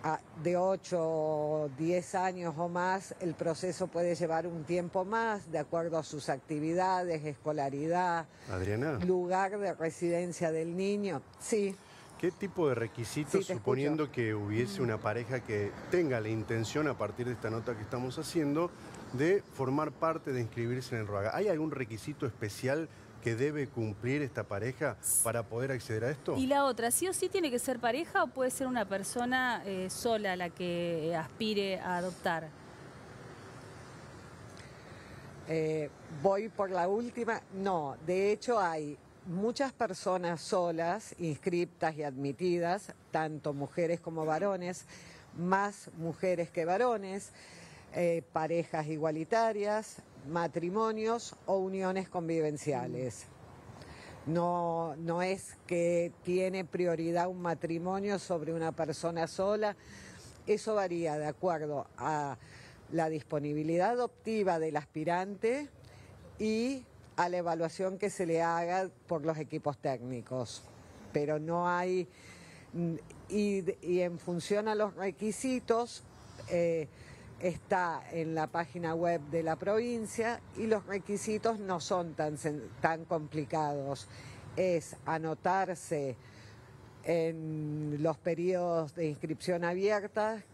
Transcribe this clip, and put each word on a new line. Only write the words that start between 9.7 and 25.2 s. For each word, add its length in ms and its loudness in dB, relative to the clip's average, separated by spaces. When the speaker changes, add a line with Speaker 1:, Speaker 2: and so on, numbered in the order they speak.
Speaker 1:
residencia 800 0
del 260 0
niño. 440 0
Sí. 360 2
Speaker 2:
¿Qué 120 2
tipo 360 0
de 60 4
requisitos, 580 -2
Speaker 1:
Sí, 60 4
te 160 0
escucho. 60 -2
Speaker 2:
suponiendo 520 2
que 220 2
hubiese 480 0
una 160 2
pareja 460 -2
que 280 0
tenga 280 4
la 100 -2
intención, 580 0
a 100 0
partir 300 -2
de 60 -2
esta 180 -4
nota 240 -2
que 80 -8
estamos 340 -4
haciendo, 540 2
de 300 4
formar 380 0
parte, 420 0
de 80 0
inscribirse 540 -2
en 60 -2
el 60 -4
roaga? 280 0
¿Hay 120 2
algún 220 2
requisito 560 -6
especial 640 -2
que 120 2
debe 320 0
cumplir 560 -2
esta 220 -4
pareja 520 -2